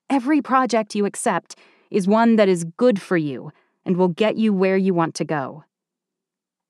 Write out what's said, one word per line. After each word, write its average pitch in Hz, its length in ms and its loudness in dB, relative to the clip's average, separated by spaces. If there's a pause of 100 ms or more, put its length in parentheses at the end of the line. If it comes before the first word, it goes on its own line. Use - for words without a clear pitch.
every 269 320 0
project 233 540 0
you 202 100 0
accept, 196 500 -4 (360)
is 190 160 -2
one 226 280 4
that 214 140 6
is 175 160 0 (120)
good 240 220 2
for - 180 -2
you 147 340 -6 (340)
and 180 120 0
will 185 100 4
get 214 280 0
you 220 160 0
where 190 260 2
you 190 160 0
want 165 220 0
to 165 100 -6
go. 151 380 -8 (1080)